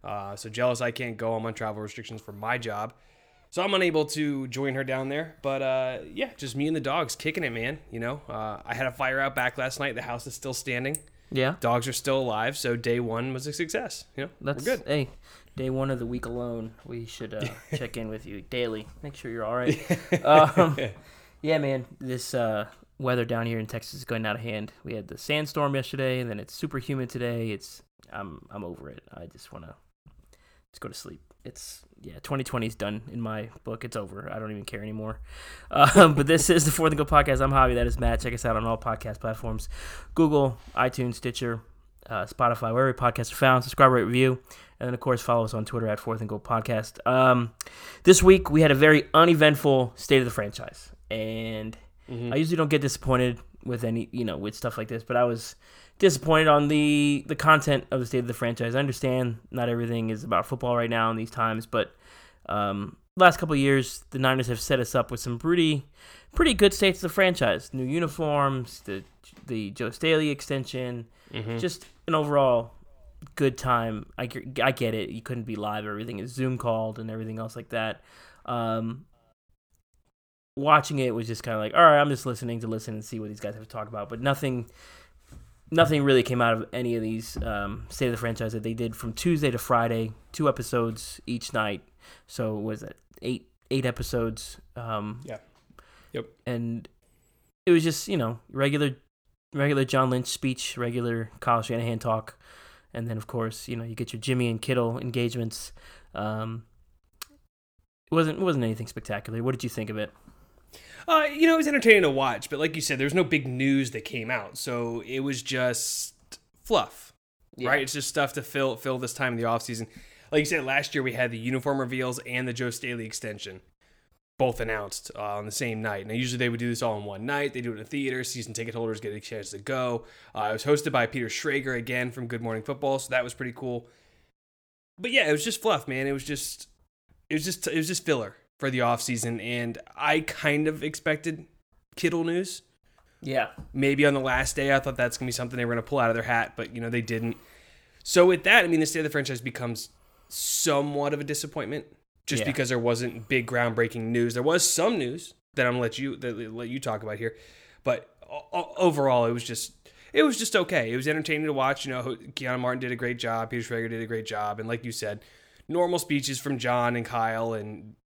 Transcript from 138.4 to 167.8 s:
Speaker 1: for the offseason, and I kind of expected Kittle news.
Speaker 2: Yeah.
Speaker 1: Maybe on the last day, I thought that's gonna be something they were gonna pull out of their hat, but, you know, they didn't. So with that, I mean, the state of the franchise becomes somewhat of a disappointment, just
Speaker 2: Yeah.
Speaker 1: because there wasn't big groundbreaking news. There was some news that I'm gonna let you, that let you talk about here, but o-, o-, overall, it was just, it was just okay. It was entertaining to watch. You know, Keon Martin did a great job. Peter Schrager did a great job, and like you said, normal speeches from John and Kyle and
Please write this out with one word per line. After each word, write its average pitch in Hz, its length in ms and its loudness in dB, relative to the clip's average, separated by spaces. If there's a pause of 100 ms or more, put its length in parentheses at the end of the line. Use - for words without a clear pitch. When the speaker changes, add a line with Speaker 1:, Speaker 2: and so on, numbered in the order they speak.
Speaker 1:
for 135 100 -2
the 127 80 -2
offseason, 117 640 0
and 120 360 -4 (180)
I 151 240 2
kind 151 480 0
of 156 160 -4
expected 156 600 -4 (520)
Kittle 165 280 0
news. 175 380 -4 (580)
Speaker 2:
Yeah. 131 280 -2 (240)
Speaker 1:
Maybe 139 340 4
on 143 80 4
the 135 60 0
last 131 360 0
day, 139 180 2
I 135 40 4
thought 135 180 -2
that's - 220 0
gonna 131 100 -4
be 120 40 -4
something 123 240 -6
they 123 80 -2
were 120 100 -2
gonna 117 80 -2
pull 139 160 -2
out 120 100 4
of 113 60 2
their 117 80 -2
hat, 120 340 0
but, 113 180 -8
you 117 60 -8
know, 117 80 -6
they 120 140 -2
didn't. 113 340 -4 (680)
So 180 220 8
with 185 180 4
that, 208 200 8
I 170 40 0
mean, 165 100 4
the 156 80 4
state 160 140 -2
of 156 40 0
the 147 60 -2
franchise 135 300 -4
becomes 120 480 -8 (500)
somewhat 143 760 0
of 143 60 -6
a 143 40 -6
disappointment, 147 600 -6 (420)
just 123 140 0
Speaker 2:
Yeah. 104 60 -2
Speaker 1:
because 131 220 0
there 123 100 0
wasn't 117 500 -2
big 127 180 0
groundbreaking 117 560 0
news. 117 320 0
There 123 80 -2
was 165 260 4
some 202 300 2
news 143 360 -6 (200)
that 127 120 2
I'm 123 80 2
gonna 123 80 0
let 113 160 -2
you, 135 180 -4
that 113 380 -8
let 120 140 -8
you 127 120 -6
talk 110 220 -4
about 107 160 -8
here, 113 180 -4 (460)
but - 260 -2 (220)
o-, 147 220 -12
o-, 175 240 -4
overall, 139 500 4
it 117 60 2
was 120 120 -4
just, - 280 -8 (400)
it 311 100 6
was 254 160 4
just 226 160 -4
okay. 151 380 2
It 123 40 -2
was 131 120 -2
entertaining 151 380 -2
to 151 60 0
watch. 135 340 0
You 135 60 -6
know, 127 240 -4 (200)
Keon 127 240 -4
Martin 127 200 -2
did 123 120 -4
a 123 40 -4
great 120 220 -4
job. 113 320 -4
Peter 120 120 -4
Schrager 113 280 -4
did 113 120 -6
a 110 40 -6
great 110 200 -4
job, 104 340 -4
and 110 80 -6
like 120 160 -6
you 117 80 -8
said, 104 320 -8 (440)
normal 175 300 0
speeches 139 400 -2
from 139 200 -4
John 120 360 0
and 117 100 -2
Kyle 113 500 -2
and 107 400 -10 (120)